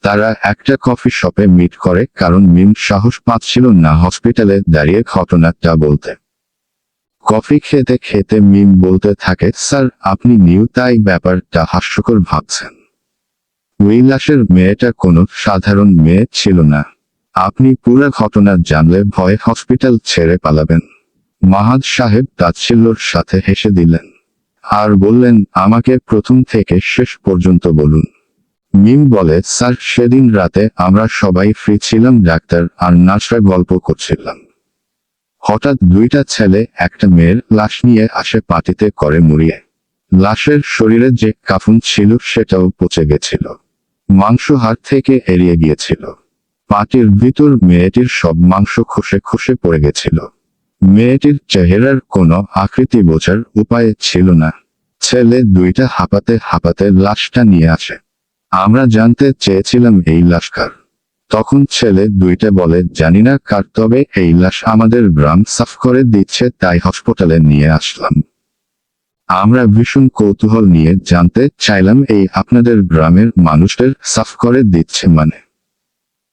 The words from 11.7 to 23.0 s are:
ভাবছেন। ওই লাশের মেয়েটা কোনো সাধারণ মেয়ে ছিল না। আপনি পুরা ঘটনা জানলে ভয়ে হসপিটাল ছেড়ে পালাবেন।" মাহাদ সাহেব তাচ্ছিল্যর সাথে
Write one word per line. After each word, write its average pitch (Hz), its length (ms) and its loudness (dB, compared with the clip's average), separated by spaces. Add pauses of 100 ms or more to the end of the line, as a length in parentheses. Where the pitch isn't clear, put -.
ভাবছেন। - 580 -8 (1120)
ওই 113 140 2
লাশের 135 500 0
মেয়েটা 98 400 2
কোনো 90 400 0
সাধারণ 101 580 0
মেয়ে 87 420 2
ছিল 90 300 0
না। 73 220 0 (500)
আপনি 127 420 0
পুরা 135 340 0
ঘটনা 101 460 0 (100)
জানলে 82 380 2
ভয়ে 101 380 -2
হসপিটাল 123 600 -2
ছেড়ে 85 340 -2
পালাবেন।" 78 420 -2 (640)
মাহাদ 107 400 2
সাহেব 120 420 -2 (120)
তাচ্ছিল্যর 113 600 0
সাথে - 480 -4